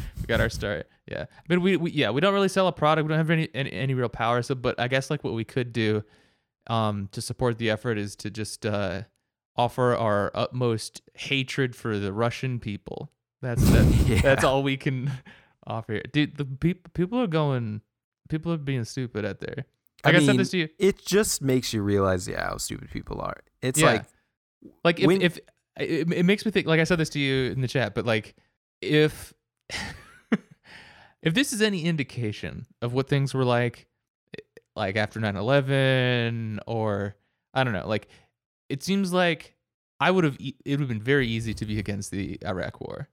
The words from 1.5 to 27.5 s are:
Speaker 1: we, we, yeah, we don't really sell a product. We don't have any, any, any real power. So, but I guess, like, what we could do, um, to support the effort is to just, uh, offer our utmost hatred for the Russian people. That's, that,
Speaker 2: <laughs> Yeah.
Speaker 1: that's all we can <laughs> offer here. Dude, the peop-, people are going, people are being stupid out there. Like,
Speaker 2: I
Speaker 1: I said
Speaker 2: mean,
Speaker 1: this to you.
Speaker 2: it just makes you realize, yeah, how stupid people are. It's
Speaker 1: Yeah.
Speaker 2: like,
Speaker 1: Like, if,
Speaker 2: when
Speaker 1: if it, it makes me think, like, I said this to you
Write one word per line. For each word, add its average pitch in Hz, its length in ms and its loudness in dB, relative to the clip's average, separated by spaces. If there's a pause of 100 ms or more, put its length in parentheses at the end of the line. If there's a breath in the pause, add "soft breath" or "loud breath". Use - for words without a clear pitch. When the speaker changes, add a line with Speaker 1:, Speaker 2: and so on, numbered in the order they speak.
Speaker 1:
we, 185 140 4
we, 170 160 -2
yeah, 135 180 2
we 127 100 0
don't 196 140 4
really 196 140 2
sell 190 180 2
a 175 60 2
product. 151 340 2
We 156 40 -2
don't 156 80 2
have 160 120 2
any, 160 240 2
any, 135 180 -4
any 131 220 -2
real 123 140 0
power. 120 340 0
So, 131 140 -4
but 123 240 -2
I 123 80 0
guess, 135 200 0
like, 151 140 -4
what 110 120 -4
we 113 100 -4
could 123 280 -4
do, 107 300 0 (640 soft breath)
um, 104 460 -2
to - 100 -8
support 120 360 -2
the 113 120 0
effort 107 260 -2
is 104 200 -6
to 110 140 -8
just, 107 360 -8
uh, 101 360 -2 (540)
offer 123 400 2
our 104 380 0
utmost 120 640 -2 (140)
hatred 131 640 -2
for 110 220 -4
the 98 140 -4
Russian 120 460 -4
people. - 540 -10 (280)
That's, 123 300 -2
that, - 160 8
Speaker 2:
<laughs> - 200 6
Yeah. 110 140 4
Speaker 1:
that's 135 240 4
all 139 200 4
we 135 120 0
can 131 360 -4 (260 loud breath)
<laughs> - 280 -20
offer 110 280 -6
here. - 80 -4 (100)
Dude, 147 240 0
the 143 80 -6
peop-, 135 500 -4
people 180 260 -2
are 247 60 0
going, 135 540 0 (480)
people 160 240 -4
are 165 40 0
being 135 280 -4
stupid 113 420 -6
out 98 140 -8
there. - 260 -10 (380)
Like, 156 100 6
Speaker 2:
I - 40 8
Speaker 1:
I - 20 8
said 147 80 6
Speaker 2:
mean, - 100 6
Speaker 1:
this 190 120 2
to 185 80 0
you. 156 100 0 (100)
Speaker 2:
it 190 260 2
just - 380 2
makes 131 300 2
you 107 100 0
realize, 98 440 2
yeah, - 220 -4
how - 80 -6
stupid - 340 -8
people - 300 -8
are. - 160 -6 (240)
It's 131 200 0
Speaker 1:
Yeah. 160 120 8
Speaker 2:
like, 113 120 -2 (800)
Speaker 1:
Like, 170 160 2
if, - 60 6
Speaker 2:
when 185 160 6
Speaker 1:
if 175 140 2 (420)
it, 160 340 0
it 175 120 2
makes 202 200 4
me 220 60 0
think, 175 160 0
like, 160 140 4
I 160 40 4
said 170 140 2
this 156 120 0
to 147 100 -4
you 135 320 0